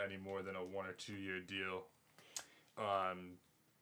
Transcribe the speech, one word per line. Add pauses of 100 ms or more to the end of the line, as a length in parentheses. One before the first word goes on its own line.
any
more
than
a
one
or
two
year
deal. (920)
Um, (480)